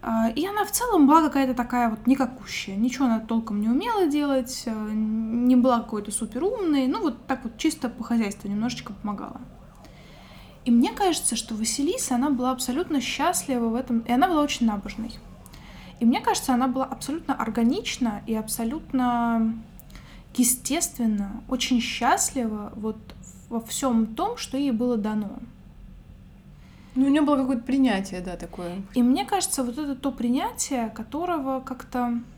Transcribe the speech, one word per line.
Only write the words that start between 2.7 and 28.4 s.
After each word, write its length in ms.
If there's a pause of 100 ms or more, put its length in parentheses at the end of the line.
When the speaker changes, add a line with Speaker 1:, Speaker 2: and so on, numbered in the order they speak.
Speaker 1:
Ничего 300
она 140
толком 420
не 80
умела 380
делать, 580
э, 280
не 640
была 260
какой-то 300
суперумной, 760
ну 140
вот 260
так 160
вот 140
чисто 320
по 140
хозяйству 460
немножечко 440
помогала. 480 (1200)
И 60
мне 200
кажется, 440
что 200
Василиса, 600
она 160
была 200
абсолютно 500
счастлива 680
в 60
этом, 240
и 120
она 160
была 140
очень 240
набожной. 460 (920)
И 40
мне 160
кажется, 320
она 140
была 180
абсолютно 500
органична 920
и 80
абсолютно 1160 (840)
естественно, 1120
очень 340
счастлива 920
вот 220 (520)
во 120
всём 440 (100)
том, 220
что 200
ей 140
было 260
дано. 420 (1600)
Speaker 2:
Ну, 120
у 20
неё 160
было 120
какое-то 260
принятие, 580
да, 140
такое. 460 (140)